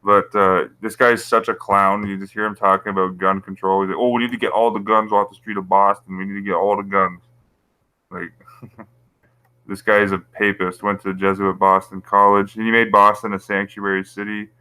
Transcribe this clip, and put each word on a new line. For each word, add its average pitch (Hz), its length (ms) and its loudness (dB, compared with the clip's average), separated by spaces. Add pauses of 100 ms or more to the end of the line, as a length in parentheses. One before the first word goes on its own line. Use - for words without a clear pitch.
But, 101 320 0
uh, 92 320 2 (140)
this 110 140 -8
guy 123 160 4
is 117 140 -2
such 113 220 0
a 113 80 -4
clown. 101 520 0
You 98 100 -8
just 95 160 -14
hear 107 120 -6
him 107 100 -6
talking 98 360 0
about 92 260 -2
gun 95 240 0
control. 95 400 -2
He's 95 80 -2
like, 95 80 -6
Oh, 120 120 0
we 120 120 -2
need 120 100 -4
to 120 60 -10
get 110 140 -2
all 113 200 2
the 113 80 -6
guns 107 320 0
off 101 180 0
the - 60 -20
street 107 220 -12
of 95 100 -8
Boston. 98 500 0
We 95 80 -8
need 98 100 -10
to 101 60 -10
get 98 120 -6
all 98 240 0
the 101 60 -6
guns. 95 380 -2 (880)
Like, 90 220 -14 (280)
<laughs> 110 260 -20 (800)
this 98 140 -10
guy 107 180 2
is 101 120 2
a 95 80 -2
papist, 92 640 -4
went 101 180 -2
to 98 120 -6
Jesuit 95 440 -2
Boston 95 440 2
College, 101 540 2
and 110 100 -8
he 113 60 -2
made 113 200 2
Boston 104 420 4
a 98 60 -6
sanctuary 98 680 -4
city 104 440 -10 (120)